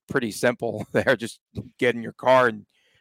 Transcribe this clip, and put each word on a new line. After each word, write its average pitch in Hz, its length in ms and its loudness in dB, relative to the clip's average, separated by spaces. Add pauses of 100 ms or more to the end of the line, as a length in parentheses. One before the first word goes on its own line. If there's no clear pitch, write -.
pretty 120 240 -4
simple 113 580 -4
<laughs> - 40 -16
there. 123 220 2
Just 107 260 -12 (360)
get 123 160 0
in 117 80 -8
your 113 120 -12
car 127 340 4
and 107 180 -6 (360)